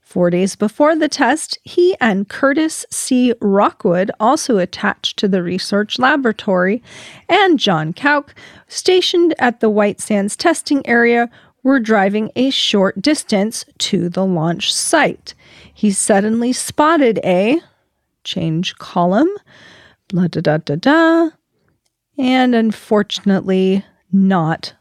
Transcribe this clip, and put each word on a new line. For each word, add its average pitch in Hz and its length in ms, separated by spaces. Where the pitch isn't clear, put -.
Four 180 280
days 180 260
before 294 400
the 311 140
test, - 540
he 359 360
and 202 300
Curtis 302 640
C. 247 500
Rockwood, 202 760
also 233 400
attached - 580
to 214 100
the 190 140
research 190 560
laboratory, 220 880
and 359 320
John 160 340
Kauk, 285 360
stationed 359 720
at 240 200
the 220 100
White 208 320
Sands 202 340
testing 311 520
area, 233 420
were 269 160
driving 214 580
a 254 120
short 196 520
distance 220 640
to 175 280
the 185 180
launch 170 480
site. - 600
He 214 180
suddenly 220 600
spotted 294 720
a, 208 340
change 165 540
column, 190 520
blah, 180 200
da, 165 120
da, 156 180
da, 147 180
da, 330 540
and 254 380
unfortunately 196 1300
not 190 680